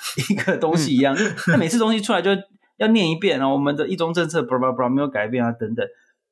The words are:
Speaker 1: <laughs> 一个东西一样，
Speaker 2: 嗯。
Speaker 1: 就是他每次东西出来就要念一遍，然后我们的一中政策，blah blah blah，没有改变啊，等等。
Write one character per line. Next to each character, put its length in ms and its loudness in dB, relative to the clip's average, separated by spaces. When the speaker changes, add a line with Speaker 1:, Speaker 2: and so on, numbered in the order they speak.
Speaker 1:
<laughs> 240 -6
一 60 0
个 220 -2
东 200 0
西 180 0
一 20 4
样， 180 2
Speaker 2:
嗯。 20 -2
Speaker 1:
就 80 0
是 260 -2
他 60 4
每 100 2
次 120 0
东 120 2
西 80 2
出 140 -2
来 80 2
就 80 2
要 120 0
念 200 4
一 60 0
遍， 240 0
然 80 2
后 60 2
我 60 2
们 160 0
的 120 -2
一 80 -4
中 180 -2
政 160 0
策， 140 0
blah 160 -2
blah 160 0
blah， 140 0
没 120 2
有 60 0
改 200 -4
变 160 -2
啊， 80 0
等 220 -6
等。 100 -4